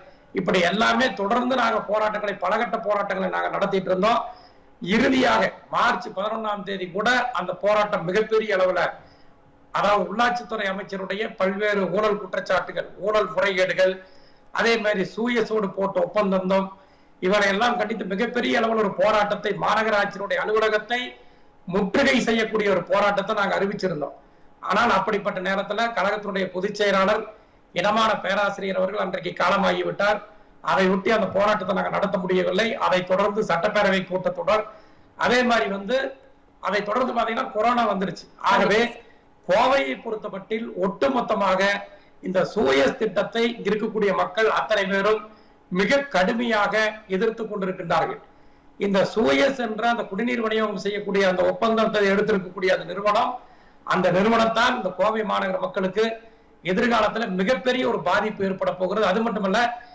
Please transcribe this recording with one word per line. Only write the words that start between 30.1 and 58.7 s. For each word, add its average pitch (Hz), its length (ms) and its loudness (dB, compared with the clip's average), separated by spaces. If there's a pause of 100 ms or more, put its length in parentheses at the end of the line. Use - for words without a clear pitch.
அதை 185 280 2
ஒட்டி 196 220 0
அந்த 202 160 2
போராட்டத்தை 202 480 0
நாங்க 180 140 -2
நடத்த 190 280 -2
முடியவில்லை. 185 580 0
அதை 180 280 0
தொடர்ந்து 202 380 0
சட்டப்பேரவை 190 640 0
கூட்டத்தொடர், 180 560 -2 (540)
அதே 240 260 2
மாதிரி 226 260 2
வந்து, 226 460 -2 (440)
அதை 196 240 -2
தொடர்ந்து 233 300 -2
பாத்தீங்கன்னா, 226 380 -2
கொரோனா 226 420 2
வந்துருச்சு. 185 320 -4 (120)
ஆகவே, 196 640 2 (440)
கோவையை 262 540 2
பொறுத்தமட்டில் 220 640 -6 (140)
ஒட்டுமொத்தமாக 202 840 0 (540)
இந்த 180 340 0
சூயஸ் 262 400 4
திட்டத்தை 220 680 -2
இருக்கக்கூடிய 208 520 0
மக்கள் 180 340 2
அத்தனை 190 360 2
பேரும் 196 440 2 (400)
மிக 196 280 2
கடுமையாக 214 960 0 (140)
எதிர்த்து 220 360 -2
கொண்டிருக்கின்றார்கள். 185 760 -2 (560)
இந்த 196 380 2
சூயஸ் 269 420 4
என்ற 220 320 -2
அந்த 226 140 0
குடிநீர் 233 380 -2
விநியோகம் 220 360 0
செய்யக்கூடிய 196 500 0
அந்த 180 160 2
ஒப்பந்தத்தை 214 680 2
எடுத்திருக்கக்கூடிய 196 540 0
அந்த 185 180 2
நிறுவனம், 202 560 -2 (440)
அந்த 180 280 0
நிறுவனத்தால் 226 640 2
இந்த 190 140 -4
கோவை 214 320 -2
மாநகர 196 380 -2
மக்களுக்கு 190 680 -2 (360)
எதிர்காலத்துல 214 640 0
மிகப்பெரிய 254 600 0
ஒரு 208 140 0
பாதிப்பு 202 440 0
ஏற்பட 185 280 -2